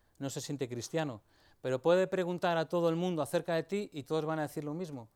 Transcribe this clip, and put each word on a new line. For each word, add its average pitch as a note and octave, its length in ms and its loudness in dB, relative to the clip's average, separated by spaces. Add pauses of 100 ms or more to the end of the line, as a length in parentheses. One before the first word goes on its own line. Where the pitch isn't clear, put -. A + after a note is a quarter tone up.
(180)
no C#3 120 -4
se C#3 120 -6
siente C3+ 260 -4
cristiano. B2 540 -4 (400)
Pero C3 200 0
puede F3+ 260 6
preguntar F3+ 500 0
a D#3+ 100 2
todo E3+ 220 4
el E3 60 2
mundo F3 260 0
acerca E3+ 340 0
de D#3+ 80 2
ti G3+ 300 -4
y D3 100 -8
todos D#3 220 0
van D#3+ 140 -2
a D3+ 40 0
decir D3 200 -6
lo D3 100 -6
mismo D3 420 -8